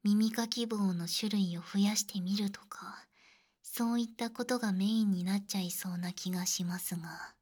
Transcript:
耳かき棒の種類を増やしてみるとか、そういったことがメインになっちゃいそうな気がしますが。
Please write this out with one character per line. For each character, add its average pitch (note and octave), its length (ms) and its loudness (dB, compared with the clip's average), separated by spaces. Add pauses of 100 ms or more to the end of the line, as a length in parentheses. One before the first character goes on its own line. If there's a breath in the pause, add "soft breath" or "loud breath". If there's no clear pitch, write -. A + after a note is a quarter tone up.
耳 G#3+ 280 6
か A3+ 160 -2
き A#3 200 0
棒 G3+ 260 2
の E3+ 160 -2
種 - 220 0
類 F#3 260 2
を E3+ 40 -6
増 - 180 -2
や G#3 180 4
し - 80 0
て G3 160 -4
み F#3+ 160 0
る G3+ 140 0
と G3+ 100 -14
か、 - 440 -14 (560 soft breath)
そ A#3 320 -2
う A#3+ 60 2
い A#3 60 2
っ - 20 -12
た A3+ 240 -6
こ A#3+ 140 -4
と B3 120 0
が A3 140 0
メ F#3+ 140 2
イ A3 180 4
ン G3+ 80 4
に F3+ 140 2
な G3 140 2
っ G3+ 60 -4
ち - 120 -4
ゃ F#3+ 40 2
い F3 80 -2
そ F3+ 260 -4
う - 20 -4
な F3+ 160 -4
気 - 180 -4
が F3+ 140 0
し - 180 0
ま F3 160 -2
す - 160 -4
が。 E3 460 -10